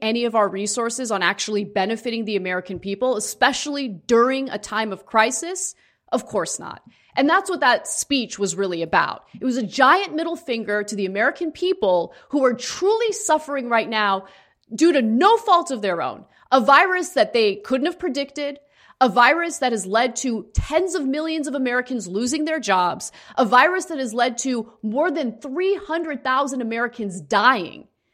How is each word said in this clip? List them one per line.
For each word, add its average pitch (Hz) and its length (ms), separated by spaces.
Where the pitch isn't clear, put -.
any 226 220
of 226 100
our 214 140
resources 226 640
on 190 100
actually 202 400
benefiting 226 600
the 208 100
American 185 460
people, 202 340
especially 277 720
during 240 640
a 214 100
time 214 340
of 185 140
crisis? 262 720
Of - 160
course 175 320
not. - 240
And 277 160
that's 381 180
what 359 120
that 247 260
speech - 540
was 180 160
really 180 260
about. 160 420
It - 40
was 254 120
a 220 60
giant 302 540
middle 339 180
finger 208 480
to 208 140
the 196 100
American 254 460
people - 600
who 277 140
are 247 100
truly 440 580
suffering 294 560
right 226 200
now 202 360
due 320 180
to 285 80
no 254 360
fault 349 340
of 247 100
their 180 220
own. 123 220
A 262 100
virus 349 500
that 214 220
they 214 240
couldn't 254 300
have 349 140
predicted, 285 580
a 254 80
virus 294 500
that 247 120
has 202 160
led 226 300
to 233 380
tens 349 420
of 294 100
millions 311 400
of 277 80
Americans 247 540
losing 247 380
their 320 120
jobs, 185 540
a 254 60
virus 302 400
that 320 160
has 240 120
led 240 260
to 240 340
more 277 300
than 262 260
three 359 380
hundred 320 480
thousand 262 380
Americans 226 580
dying. 196 640